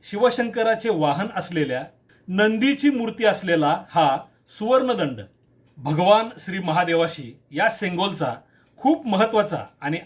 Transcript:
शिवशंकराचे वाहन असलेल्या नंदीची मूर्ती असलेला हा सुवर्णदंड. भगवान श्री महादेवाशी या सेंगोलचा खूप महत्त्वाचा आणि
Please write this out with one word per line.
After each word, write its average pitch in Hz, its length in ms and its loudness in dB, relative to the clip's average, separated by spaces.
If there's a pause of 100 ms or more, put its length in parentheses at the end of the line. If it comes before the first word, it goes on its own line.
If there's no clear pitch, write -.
शिवशंकराचे 226 840 0
वाहन 160 460 0
असलेल्या 147 480 -4 (440)
नंदीची 220 600 2
मूर्ती 233 360 -2
असलेला 170 500 2 (140)
हा 156 180 2 (500)
सुवर्णदंड. 214 600 0 (580)
भगवान 180 520 2 (100)
श्री 190 200 -8
महादेवाशी 165 720 -2 (200)
या 185 180 2
सेंगोलचा 180 640 -4 (460)
खूप 294 280 2
महत्त्वाचा 202 560 0 (180)
आणि 156 240 -4